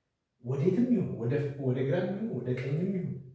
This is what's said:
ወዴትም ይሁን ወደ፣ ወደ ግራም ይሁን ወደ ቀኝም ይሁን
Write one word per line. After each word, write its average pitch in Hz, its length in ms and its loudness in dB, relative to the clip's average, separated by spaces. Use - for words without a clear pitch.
ወዴትም 147 440 2
ይሁን 202 280 4
ወደ፣ 120 160 0
ወደ 127 220 0
ግራም 175 260 2
ይሁን 214 240 -4
ወደ 123 240 -4
ቀኝም 156 340 -2
ይሁን 170 240 -2